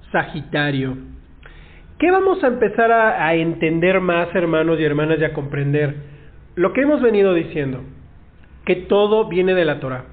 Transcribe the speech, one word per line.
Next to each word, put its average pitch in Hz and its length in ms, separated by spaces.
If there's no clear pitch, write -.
Sagitario. 147 840
¿Qué 339 140
vamos 381 320
a 269 40
empezar 226 440
a, 214 340
a 165 80
entender 165 680
más, 175 340
hermanos 165 440
y 160 40
hermanas, 151 360
y 156 40
a 147 100
comprender? 143 640
Lo 185 180
que 254 80
hemos 285 200
venido 202 320
diciendo, 143 480
que 185 100
todo 208 540
viene 185 260
de 175 100
la 147 140
Torá 127 340